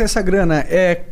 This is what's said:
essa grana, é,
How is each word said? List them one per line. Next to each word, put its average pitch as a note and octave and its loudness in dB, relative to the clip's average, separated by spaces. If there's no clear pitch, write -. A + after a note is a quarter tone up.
essa G#3+ 0
grana, F3+ 2
é, F3 0